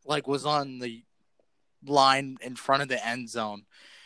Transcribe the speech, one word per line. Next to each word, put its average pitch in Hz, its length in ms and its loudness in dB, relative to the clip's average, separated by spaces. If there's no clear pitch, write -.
like, 147 220 -2
was 135 180 -2
on 139 340 -2
the 120 240 -10
line 135 580 4
in 123 140 -12
front 139 280 2
of 135 60 -6
the 120 160 -2
end 117 240 -4
zone. 107 340 -6